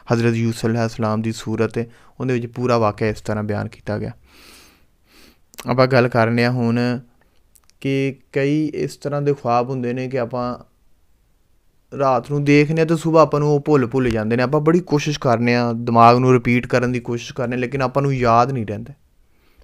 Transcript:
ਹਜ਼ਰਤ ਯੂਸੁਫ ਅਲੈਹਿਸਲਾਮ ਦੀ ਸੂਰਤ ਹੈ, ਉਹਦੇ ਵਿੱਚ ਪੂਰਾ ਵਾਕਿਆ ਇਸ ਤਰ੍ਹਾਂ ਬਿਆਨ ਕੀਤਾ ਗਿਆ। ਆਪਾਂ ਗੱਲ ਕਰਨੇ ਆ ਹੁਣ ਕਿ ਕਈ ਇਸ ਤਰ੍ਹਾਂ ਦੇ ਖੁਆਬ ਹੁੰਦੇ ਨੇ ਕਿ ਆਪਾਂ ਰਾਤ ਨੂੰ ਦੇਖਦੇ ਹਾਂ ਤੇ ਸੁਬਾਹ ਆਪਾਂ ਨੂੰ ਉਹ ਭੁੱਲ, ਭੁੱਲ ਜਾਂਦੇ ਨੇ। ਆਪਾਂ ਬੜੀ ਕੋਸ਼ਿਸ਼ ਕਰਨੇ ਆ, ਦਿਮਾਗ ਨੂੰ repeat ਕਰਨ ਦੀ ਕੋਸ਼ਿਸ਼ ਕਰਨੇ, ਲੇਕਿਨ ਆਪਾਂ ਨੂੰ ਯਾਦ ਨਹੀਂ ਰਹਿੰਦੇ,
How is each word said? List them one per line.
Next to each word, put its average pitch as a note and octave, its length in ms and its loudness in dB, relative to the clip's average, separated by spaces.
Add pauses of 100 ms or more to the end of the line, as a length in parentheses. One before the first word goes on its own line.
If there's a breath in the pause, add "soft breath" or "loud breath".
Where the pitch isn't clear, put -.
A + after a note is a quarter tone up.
(140 soft breath)
ਹਜ਼ਰਤ A#2 200 2
ਯੂਸੁਫ A2+ 320 -2
ਅਲੈਹਿਸਲਾਮ A2+ 560 -2
ਦੀ A2+ 100 -4
ਸੂਰਤ A2 460 -4
ਹੈ, A#2 100 -4 (320 soft breath)
ਉਹਦੇ B2+ 140 -2
ਵਿੱਚ A#2+ 120 -2
ਪੂਰਾ B2 320 -2
ਵਾਕਿਆ A2 300 0
ਇਸ G#2+ 140 -4
ਤਰ੍ਹਾਂ G#2+ 220 -4
ਬਿਆਨ G#2 240 -4
ਕੀਤਾ G#2 300 -8
ਗਿਆ। A2 140 -8 (1600 soft breath)
ਆਪਾਂ B2+ 200 2
ਗੱਲ B2+ 200 4
ਕਰਨੇ A#2+ 380 2
ਆ B2 60 0
ਹੁਣ B2 480 -2 (800)
ਕਿ C3+ 340 -2 (180)
ਕਈ D3 400 0
ਇਸ D3 220 -6
ਤਰ੍ਹਾਂ C#3+ 260 -6
ਦੇ C#3+ 120 0
ਖੁਆਬ B2 360 -2
ਹੁੰਦੇ B2 240 -4
ਨੇ C3 140 -6
ਕਿ B2+ 120 -4
ਆਪਾਂ B2 380 -6 (1400)
ਰਾਤ C3+ 340 0
ਨੂੰ C#3+ 120 -2
ਦੇਖਦੇ D3 380 4
ਹਾਂ D#3+ 60 2
ਤੇ E3 80 2
ਸੁਬਾਹ D#3+ 280 4
ਆਪਾਂ D3 160 0
ਨੂੰ D3 160 2
ਉਹ C#3+ 40 2
ਭੁੱਲ, C#3+ 280 2
ਭੁੱਲ B2+ 220 0
ਜਾਂਦੇ A2+ 260 0
ਨੇ। B2+ 80 2
ਆਪਾਂ D3 180 0
ਬੜੀ E3 180 4
ਕੋਸ਼ਿਸ਼ D3+ 400 -2
ਕਰਨੇ A#2+ 360 2
ਆ, A#2+ 180 0
ਦਿਮਾਗ A#2 440 6
ਨੂੰ B2+ 160 4
repeat B2 340 2
ਕਰਨ B2 240 0
ਦੀ B2 80 -4
ਕੋਸ਼ਿਸ਼ A#2+ 340 -8
ਕਰਨੇ, B2 240 -6
ਲੇਕਿਨ B2+ 240 -6
ਆਪਾਂ B2+ 200 -2
ਨੂੰ C#3 140 -2
ਯਾਦ A#2+ 360 2
ਨਹੀਂ A#2+ 140 -6
ਰਹਿੰਦੇ, A2 280 -10 (720)